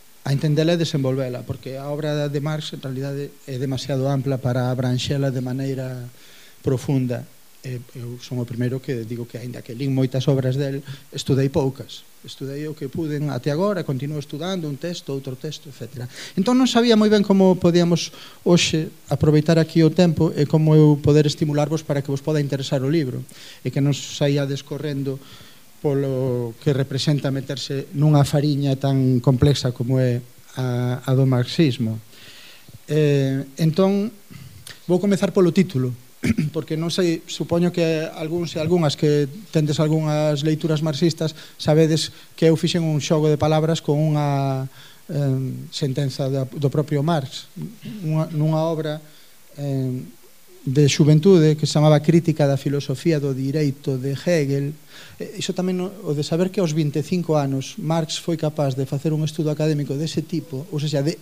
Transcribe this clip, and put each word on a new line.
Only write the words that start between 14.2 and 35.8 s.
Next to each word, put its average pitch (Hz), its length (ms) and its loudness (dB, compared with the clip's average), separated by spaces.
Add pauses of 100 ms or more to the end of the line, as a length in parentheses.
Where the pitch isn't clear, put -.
un 143 160 -6
texto, 170 320 -8
outro 135 240 -8
texto, - 320 -12
etcétera. 123 400 -12 (320)
Entón 247 160 2
non 262 80 4
sabía 240 320 4
moi 214 160 6
ben 214 80 6
como 190 400 4
podíamos 170 560 2 (320)
hoxe 170 400 2 (240)
aproveitar 151 480 4
aquí 160 240 2
o 156 80 6
tempo 165 400 2
e 147 160 0
como 156 240 4
eu 151 320 8
poder 147 240 4
estimularvos 151 560 -2
para 143 160 -2
que - 80 -8
vos 139 160 -4
poda 156 160 0
interesar 135 400 -2
o 131 80 -2
libro 135 320 -2 (400)
e - 80 -4
que 139 160 0
non 143 80 2
saiades 143 720 -2
correndo 139 560 -6 (640)
polo 131 800 -2
que 151 80 4
representa 135 560 0
meterse 135 640 -6
nunha 143 320 6
fariña 143 560 0
tan 131 400 2
complexa 131 560 2
como 127 240 0
é 123 240 0 (320)
a, 123 480 -2
a 135 80 0
do 131 160 4
marxismo. 123 720 0 (880)
Eh, 139 560 2 (160)
entón, 190 520 2 (760)
vou 175 80 2
comezar 196 360 2
polo 180 200 4
título, 127 400 0 (280)